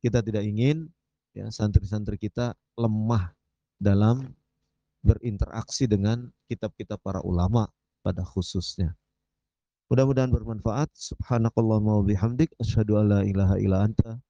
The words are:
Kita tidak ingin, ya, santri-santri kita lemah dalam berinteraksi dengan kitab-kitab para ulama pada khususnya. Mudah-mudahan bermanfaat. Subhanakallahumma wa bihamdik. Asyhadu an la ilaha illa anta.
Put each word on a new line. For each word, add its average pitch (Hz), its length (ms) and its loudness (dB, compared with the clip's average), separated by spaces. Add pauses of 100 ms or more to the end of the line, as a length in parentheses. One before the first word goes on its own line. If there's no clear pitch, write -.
Kita 117 160 2
tidak 104 240 -2
ingin, 139 480 0 (400)
ya, 98 160 -12
santri-santri 104 720 0
kita 120 320 -4 (240)
lemah 110 560 0 (480)
dalam 107 560 2 (640)
berinteraksi 110 880 -2
dengan 110 400 0 (160)
kitab-kitab 107 560 -10
para 95 240 -8
ulama 95 400 0 (400)
pada 90 160 -4
khususnya. 90 720 -4 (960)
Mudah-mudahan 131 400 2
bermanfaat. 113 640 -2
Subhanakallahumma 110 1120 0
wa - 0 -
bihamdik. 113 560 0
Asyhadu 107 400 2
an 107 80 4
la 101 160 4
ilaha 98 320 2
illa 98 320 2
anta. 113 420 -2